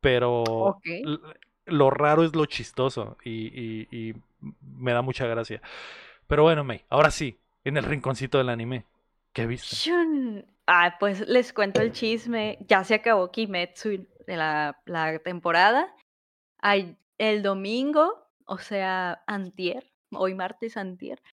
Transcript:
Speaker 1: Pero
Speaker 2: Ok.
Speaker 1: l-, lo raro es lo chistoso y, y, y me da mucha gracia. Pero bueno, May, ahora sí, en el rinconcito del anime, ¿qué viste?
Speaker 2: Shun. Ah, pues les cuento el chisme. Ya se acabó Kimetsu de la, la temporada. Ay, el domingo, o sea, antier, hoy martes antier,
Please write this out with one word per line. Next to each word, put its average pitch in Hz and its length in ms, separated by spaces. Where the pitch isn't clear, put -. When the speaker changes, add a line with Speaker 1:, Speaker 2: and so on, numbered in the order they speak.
Speaker 1:
Pero 123 420
Speaker 2:
Ok. 185 420
Speaker 1:
l-, 170 340
lo 143 260
raro 151 320
es 160 120
lo 151 120
chistoso 120 760
y, 113 240
y, 113 440
y 113 220
me 127 320
da 120 80
mucha 131 260
gracia. 113 340
Pero 147 160
bueno, 156 200
May, 123 260
ahora 151 220
sí, 135 260
en 147 140
el 135 60
rinconcito 135 540
del 127 120
anime, 117 360
¿qué 113 120
viste? - 300
Speaker 2:
Shun. 302 680
Ah, 175 340
pues 202 280
les 247 260
cuento 202 280
el 226 100
chisme. 226 680
Ya 190 160
se 220 120
acabó 208 360
Kimetsu 190 760
de 180 120
la, 151 480
la 160 340
temporada. 180 760
Ay, 196 360
el 214 260
domingo, 254 840
o 196 140
sea, 185 680
antier, 185 640
hoy 190 240
martes 190 420
antier, 185 440